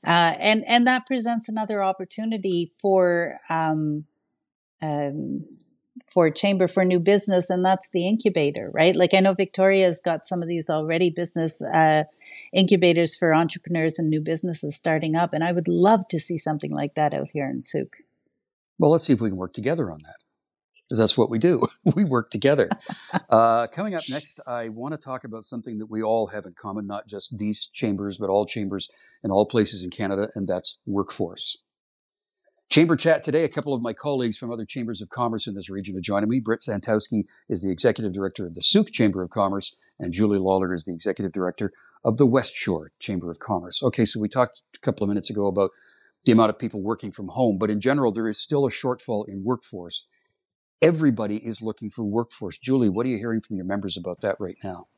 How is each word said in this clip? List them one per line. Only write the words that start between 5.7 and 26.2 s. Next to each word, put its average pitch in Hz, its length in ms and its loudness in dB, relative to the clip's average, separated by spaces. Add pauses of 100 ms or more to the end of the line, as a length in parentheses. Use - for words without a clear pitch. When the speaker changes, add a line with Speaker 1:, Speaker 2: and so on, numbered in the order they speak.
Speaker 1:
for 165 200 4
Chamber 190 360 2
for 190 160 2
new 185 160 4
business, 190 520 2
and 180 120 0
that's 190 280 2
the 180 160 0
incubator, 175 680 0
right? 170 220 4
Like, 180 180 4
I 190 60 8
know 190 160 4
Victoria's 190 680 2
got 165 220 -2
some 180 160 -4
of 165 60 -6
these 170 240 -4
already, 165 400 2
business, 165 500 -4
uh, 156 440 4 (460)
incubators 175 640 4
for 165 180 2
entrepreneurs 160 680 0
and 160 100 0
new 156 120 0
businesses 160 540 -4
starting 160 400 0
up, 170 180 0
and 156 100 -2
I 175 80 0
would 170 160 -2
love 185 420 4
to 165 100 -2
see 165 200 -6
something 151 320 -4
like 147 240 -4
that 147 180 0
out 143 180 -4
here 143 160 -4
in 131 120 -6
Sooke. - 380 -2 (840)
Speaker 2:
Well, 151 120 6
let's 160 140 4
see 143 80 6
if 110 80 2
we 113 80 0
can 95 80 -6
work 92 160 -8
together 127 380 -4
on 78 120 -16
that. - 120 -20 (760)
'Cause 110 100 0
that's 110 180 4
what 120 120 4
we 113 100 -2
do. 160 220 4 (240)
<laughs> 156 100 4
We 208 80 2
work 131 280 0
together. 131 420 2
Speaker 1:
<laughs> - 60 -8 (500)
Speaker 2:
Uh, 117 380 6
coming 196 280 -6
up 156 140 -6
next, 143 360 -6
I 120 220 -8
wanna 123 300 -10
talk 131 260 -12
about 110 220 -12
something 117 320 -10
that 107 120 -8
we 110 140 -4
all 110 240 2